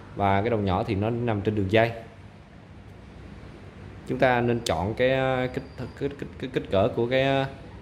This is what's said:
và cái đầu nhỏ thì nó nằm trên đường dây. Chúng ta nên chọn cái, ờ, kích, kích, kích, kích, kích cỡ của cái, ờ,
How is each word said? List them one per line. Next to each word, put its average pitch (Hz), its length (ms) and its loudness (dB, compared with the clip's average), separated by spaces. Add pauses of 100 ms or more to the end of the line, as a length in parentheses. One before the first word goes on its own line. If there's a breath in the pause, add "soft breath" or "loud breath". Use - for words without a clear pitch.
(160)
và 98 260 4
cái 113 80 2
đầu 113 100 2
nhỏ 98 240 2
thì 117 120 -2
nó 101 140 0
nằm 117 320 0
trên 104 140 0
đường 98 160 0
dây. 113 200 6 (2250)
Chúng 131 120 -2
ta 127 220 6
nên 120 180 2
chọn 92 340 0
cái, 127 180 4
ờ, 131 420 2
kích, 135 100 -6 (360)
kích, 139 200 -4
kích, 151 80 -8 (120)
kích, 135 140 -6
kích - 180 -2
cỡ 98 240 6
của 117 120 2
cái, 131 140 4
ờ, 135 240 2 (360)